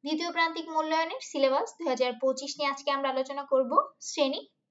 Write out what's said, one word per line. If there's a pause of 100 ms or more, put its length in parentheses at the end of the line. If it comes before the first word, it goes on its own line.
দ্বিতীয়
প্রান্তিক
মূল্যায়নের
সিলেবাস (100)
দুই
হাজার (100)
পঁচিশ
নিয়ে
আজকে
আমরা
আলোচনা (100)
করব (360)
শ্রেণী (300)